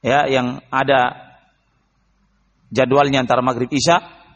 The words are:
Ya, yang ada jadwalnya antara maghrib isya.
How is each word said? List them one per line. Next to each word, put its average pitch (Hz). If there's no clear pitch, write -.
Ya, 139
yang 127
ada 135
jadwalnya 131
antara 123
maghrib 123
isya. 151